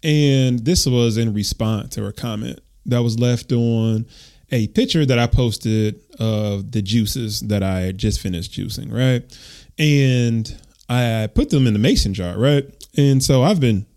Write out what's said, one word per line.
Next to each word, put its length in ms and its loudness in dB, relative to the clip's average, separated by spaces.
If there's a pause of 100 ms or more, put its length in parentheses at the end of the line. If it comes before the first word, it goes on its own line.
And 580 2
this 260 0
was 320 2
in 160 0
response 600 -4
to 100 -6
a 80 -8
comment 460 -10 (260)
that 140 0
was 200 0
left 320 0
on 540 0 (460)
a 160 0
picture 380 0
that 120 2
I 100 2
posted 720 0 (200)
of 520 -4
the 100 -2
juices 600 -2
that 220 -2
I 180 -2
had 160 -4
just 220 -2
finished 320 -6
juicing, 400 -10
right? 320 0 (540)
And 760 0 (360)
I 440 -2
put 160 0
them 180 4
in 60 2
the 60 2
mason 340 2
jar, 240 -6
right? 280 2 (320)
And 260 4
so 200 4
I've 180 4
been 240 2 (120)